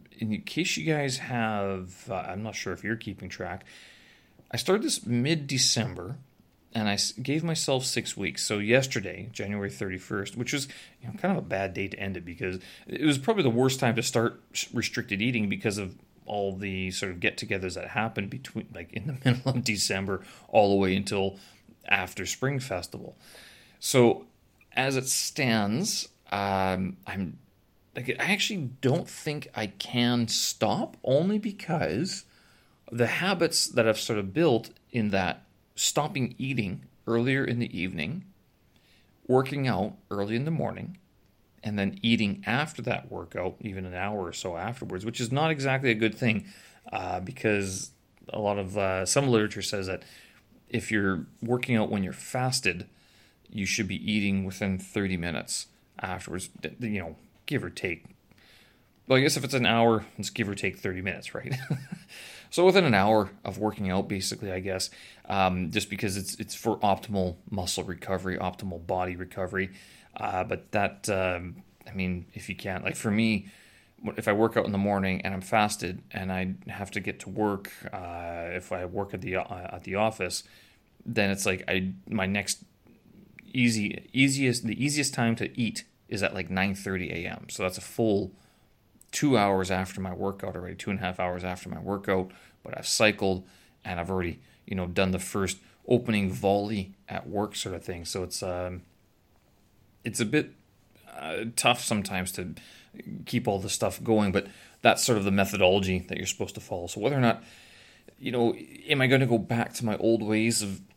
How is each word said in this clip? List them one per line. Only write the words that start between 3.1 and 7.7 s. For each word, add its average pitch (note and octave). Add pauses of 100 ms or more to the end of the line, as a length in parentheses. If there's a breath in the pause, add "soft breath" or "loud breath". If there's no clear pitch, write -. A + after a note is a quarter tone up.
track, F#2 (840 loud breath)
I B2
started G3
this -
mid-December, A#2+ (560)
and A2
I G2+
s-, -
gave C#3+
myself D#3